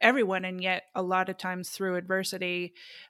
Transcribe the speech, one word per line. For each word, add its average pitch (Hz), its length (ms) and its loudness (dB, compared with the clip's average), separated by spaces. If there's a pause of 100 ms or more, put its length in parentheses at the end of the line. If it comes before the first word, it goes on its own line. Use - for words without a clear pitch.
everyone, 208 440 4
and 185 160 -4
yet 185 260 0 (100)
a 190 60 0
lot 185 260 2
of 185 100 -4
times 185 300 -6
through 190 260 -2
adversity, 180 800 -2 (360)